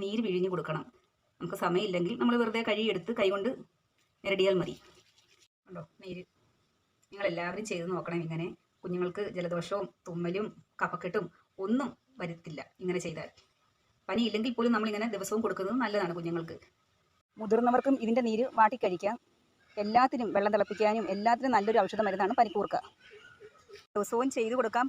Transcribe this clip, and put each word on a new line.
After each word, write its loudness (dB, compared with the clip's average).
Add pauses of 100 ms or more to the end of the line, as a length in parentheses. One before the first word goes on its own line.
നീര് -2
പിഴിഞ്ഞ് 2
കൊടുക്കണം. -2 (560)
നമുക്ക് -6
സമയമില്ലെങ്കിൽ 0
നമ്മൾ 4
വെറുതെ 0
കഴുകിയെടുത്ത് 0 (100)
കൈകൊണ്ട് 2 (720)
ഞെരടിയാൽ 4
മതി. -8 (880)
കണ്ടോ -12 (220)
നീര്? -12 (880)
നിങ്ങളെല്ലാവരും -4
ചെയ്ത് -4
നോക്കണം -4
ഇങ്ങനെ. -4 (360)
കുഞ്ഞുങ്ങൾക്ക് -2 (120)
ജലദോഷവും -4 (220)
തുമ്മലും -2 (360)
കഫക്കെട്ടും -4 (400)
ഒന്നും 0 (300)
വരത്തില്ല -10 (200)
ഇങ്ങനെ -2
ചെയ്താൽ. -8 (840)
പനിയില്ലെങ്കിൽ 0
പോലും 4
നമ്മളിങ്ങനെ 0
ദിവസവും -2
കൊടുക്കുന്നത് 0
നല്ലതാണ് 0
കുഞ്ഞുങ്ങൾക്ക്. -4 (840)
മുതിർന്നവർക്കും 4
ഇതിൻ്റെ 2
നീര് 2 (120)
വാട്ടി 6
കഴിക്കാം. 0 (680)
എല്ലാത്തിനും 2
വെള്ളം 4
തിളപ്പിക്കാനും 2
എല്ലാത്തിനും 2
നല്ലൊരു 4
ഔഷധ -2
മരുന്നാണ് 0
പനിക്കൂർക്ക. 2 (1160)
ദിവസവും 0
ചെയ്ത് 0
കൊടുക്കാൻ 2